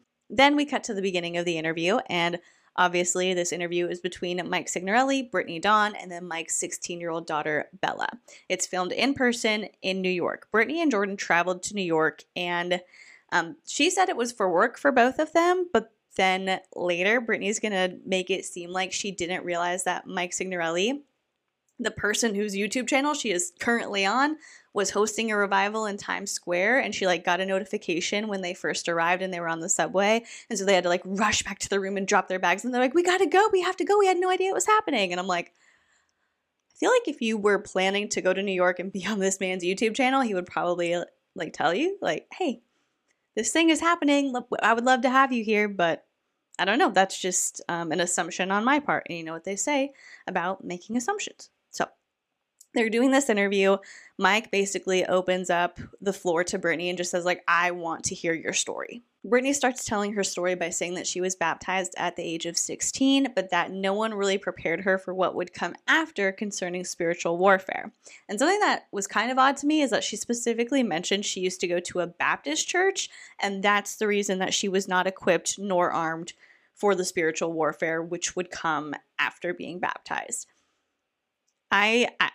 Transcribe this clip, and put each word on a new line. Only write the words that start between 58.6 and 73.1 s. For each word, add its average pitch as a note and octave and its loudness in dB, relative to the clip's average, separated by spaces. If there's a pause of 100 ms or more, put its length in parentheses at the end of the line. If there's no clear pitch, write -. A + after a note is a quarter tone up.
Brittany B3 2
starts C4 0
telling G#3 -2
her G3+ 0
story F3+ -2
by F3 -4
saying F3+ -4
that F3 -8
she - -4
was F#3 -2
baptized F#3 -2
at F3 -2
the F3 -8
age E3 -6
of E3+ -6
sixteen, - 0
but F#3 -2
that F3 2
no F#3+ -2
one A3 -2
really G3 0
prepared F3+ -4
her F#3+ 2
for F#3 -8
what F#3 0
would F3 -6
come F3 -6 (120)
after C4+ 2
concerning F#3 -6
spiritual E3+ -2
warfare. F#3+ 2 (380)
And G#3 -6
something F#4 4
that C4+ 0
was G3 -4
kind A3 -2
of B3+ 0
odd C4+ 6
to C#4+ -4
me D#4 4
is C#4 2
that F#3+ 2
she - -6
specifically A#3+ 0
mentioned G3 0
she - -4
used F3+ -2
to F#3 0
go F3 0
to F3+ -4
a E3+ 0
Baptist F3+ -2
church, F#4+ 0 (300)